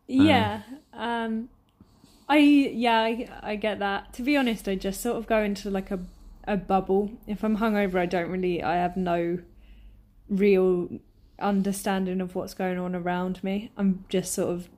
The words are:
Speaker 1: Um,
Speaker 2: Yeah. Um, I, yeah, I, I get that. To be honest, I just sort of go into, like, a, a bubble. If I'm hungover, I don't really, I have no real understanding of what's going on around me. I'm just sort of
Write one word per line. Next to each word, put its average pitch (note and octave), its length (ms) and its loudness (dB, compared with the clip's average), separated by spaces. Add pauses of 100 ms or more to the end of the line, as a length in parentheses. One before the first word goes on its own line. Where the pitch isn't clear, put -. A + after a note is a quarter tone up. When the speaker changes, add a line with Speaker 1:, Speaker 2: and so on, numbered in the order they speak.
Speaker 1:
Um, C4 200 4
Speaker 2:
Yeah. A3 340 2 (320)
Um, A3+ 560 -6 (800)
I, C#4+ 80 6
yeah, C4 640 6
I, A3+ 260 -2 (140)
I G#3+ 140 -4
get G3+ 240 -4
that. G3+ 340 -4
To - 80 -12
be C#4+ 160 2
honest, A#3 300 0
I G3 80 0
just F#3+ 260 -4
sort A#3+ 160 -2
of A3 80 -6
go A3 160 2
into, G3+ 300 -4
like, G3 180 -4
a, F#3 100 -4 (480)
a G3+ 100 0
bubble. F#3+ 540 0 (140)
If G#3 180 -6
I'm G#3+ 140 2
hungover, G3+ 380 2
I F3+ 100 2
don't F3 240 -2
really, F3+ 320 -2
I D#3+ 140 0
have F3+ 200 0
no F3 440 0 (880)
real F#3 720 2 (400)
understanding F#3+ 840 -2
of F3+ 140 -8
what's F#3+ 180 -6
going F#3 240 -4
on F3+ 180 -4
around F3+ 480 -4
me. G3+ 340 -4
I'm F#3+ 320 0
just F#3 220 -2
sort F3 220 -2
of F3 240 -8